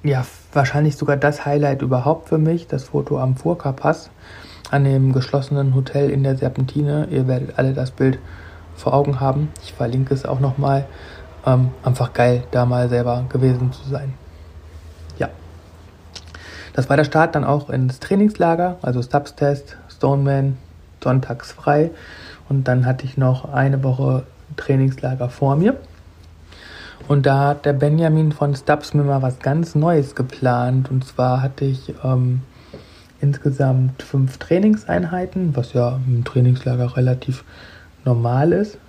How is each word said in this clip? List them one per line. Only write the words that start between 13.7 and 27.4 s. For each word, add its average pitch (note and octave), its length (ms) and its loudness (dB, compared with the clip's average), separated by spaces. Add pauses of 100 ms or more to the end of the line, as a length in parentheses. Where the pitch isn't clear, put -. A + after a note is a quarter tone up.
zu - 160 -12
sein. C#3 280 -6 (1040)
Ja. - 100 -4 (1400)
Das C3 160 -2
war C#3 80 4
der D#3 60 4
Start D#3 320 2
dann D3 80 2
auch C#3+ 260 0
ins B2+ 300 -2
Trainingslager, F3+ 840 2
also B2 220 -2
Stubbs-Test, C#3+ 760 -2 (100)
Stoneman, C#3 720 0 (460)
sonntags B2+ 480 -2
frei. D3+ 400 2 (580)
Und C3+ 180 0
dann B2+ 200 2
hatte C3 180 -2
ich - 120 -6
noch C3 360 0
eine C3+ 300 2
Woche C3 400 0 (340)
Trainingslager C3 720 0
vor C#3 280 0
mir. G3+ 200 2 (1300)
Und C#3+ 200 4
da C#3+ 220 4